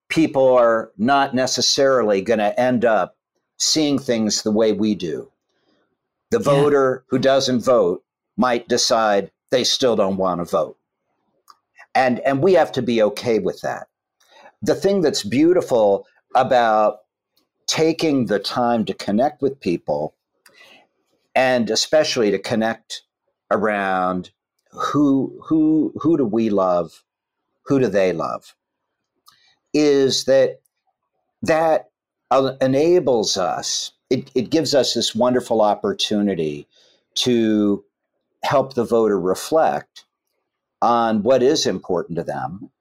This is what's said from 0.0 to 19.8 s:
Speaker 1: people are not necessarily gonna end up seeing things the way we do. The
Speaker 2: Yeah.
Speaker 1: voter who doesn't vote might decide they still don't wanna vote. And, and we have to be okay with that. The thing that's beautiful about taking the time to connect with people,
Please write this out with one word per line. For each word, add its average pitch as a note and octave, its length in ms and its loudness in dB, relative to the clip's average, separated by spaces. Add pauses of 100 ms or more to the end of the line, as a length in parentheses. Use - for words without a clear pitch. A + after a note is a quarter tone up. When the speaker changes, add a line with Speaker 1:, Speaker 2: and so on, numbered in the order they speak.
Speaker 1:
people C3+ 460 2
are A#2 420 2
not C3+ 360 0
necessarily B2 880 0
gonna G#2 360 0
end B2 280 0
up G#2 300 0 (420)
seeing D3 400 0
things A2 460 -2
the A2 80 -2
way A2 220 2
we G#2 200 0
do. D#2 380 -8 (1000)
The A#2 80 0
Speaker 2:
Yeah. - 40 -4
Speaker 1:
voter C#3+ 640 2
who C3 80 0
doesn't C3 440 0
vote G2+ 420 2 (320)
might A#2+ 320 -2
decide A2 640 0 (180)
they B2 140 0
still A#2 320 0
don't G2 220 0
wanna F2+ 280 -4
vote. - 320 -4 (1160)
And, B2 240 2
and C3+ 240 -2
we F#3+ 100 4
have D#3 200 2
to B2+ 80 -4
be A2+ 200 0
okay G#2+ 380 0
with F#2 220 -6
that. - 260 -8 (720)
The C#3+ 140 0
thing G3 260 0
that's D3 220 -2
beautiful A#2 800 2 (300)
about A#2 640 2 (680)
taking D#3+ 580 0
the G2 140 -2
time A#2+ 460 -2
to F#2+ 80 -6
connect A#2+ 480 -2
with C3+ 180 -4
people, D2+ 540 -4 (1200)